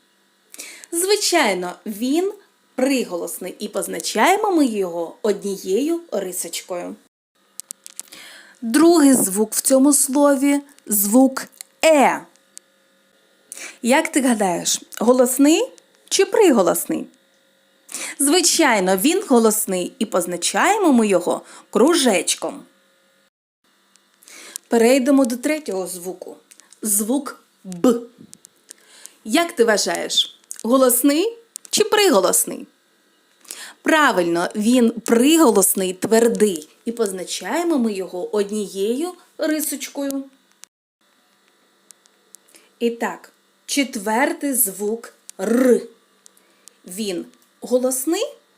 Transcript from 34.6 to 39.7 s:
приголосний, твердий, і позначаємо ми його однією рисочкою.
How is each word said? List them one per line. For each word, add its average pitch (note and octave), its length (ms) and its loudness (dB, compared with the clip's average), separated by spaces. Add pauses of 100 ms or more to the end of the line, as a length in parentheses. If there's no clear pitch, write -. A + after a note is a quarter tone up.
приголосний, A3+ 1000 2
твердий, G#3 760 0 (160)
і A#3 80 -8
позначаємо A3+ 840 -4
ми A3+ 140 -2
його F#3 440 -8
однією G#3 760 -4 (240)
рисочкою. C#4+ 840 -6 (2500)